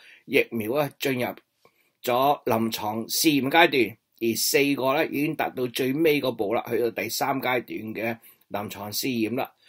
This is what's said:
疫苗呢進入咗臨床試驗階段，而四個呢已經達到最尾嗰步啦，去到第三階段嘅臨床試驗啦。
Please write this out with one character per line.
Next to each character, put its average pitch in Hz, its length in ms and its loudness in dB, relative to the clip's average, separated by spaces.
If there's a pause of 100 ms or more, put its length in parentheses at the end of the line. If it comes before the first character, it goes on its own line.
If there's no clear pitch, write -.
(260)
疫 120 260 2
苗 113 260 -2
呢 143 200 0
進 135 220 -2
入 117 80 -2 (720)
咗 135 440 2
臨 113 260 0
床 110 340 -6
試 147 360 2
驗 131 80 -2
階 165 200 8
段， 117 280 2 (240)
而 113 40 0 (100)
四 143 400 2
個 131 180 0
呢 156 140 2
已 139 140 -4
經 151 140 -2
達 - 140 -2
到 131 180 -4
最 131 260 -2
尾 147 280 4
嗰 123 140 0
步 107 180 -2
啦， 120 160 -2
去 117 100 0
到 117 120 0
第 90 180 -4
三 135 320 -2
階 123 220 0
段 - 20 -
嘅 110 520 -6 (320)
臨 101 200 -6
床 101 220 -10
試 - 160 -4
驗 113 280 -2
啦。 127 160 -4 (180)